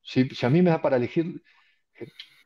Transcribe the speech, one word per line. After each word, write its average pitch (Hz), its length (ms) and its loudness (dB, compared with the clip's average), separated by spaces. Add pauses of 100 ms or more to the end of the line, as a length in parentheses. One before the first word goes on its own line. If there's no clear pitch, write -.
Si, - 280 0
si - 160 -6
a 120 40 2
mí 165 120 4
me 175 100 4
da 160 100 0
para 135 160 0
elegir, 160 440 -4 (540)
eh, 117 120 -16 (380)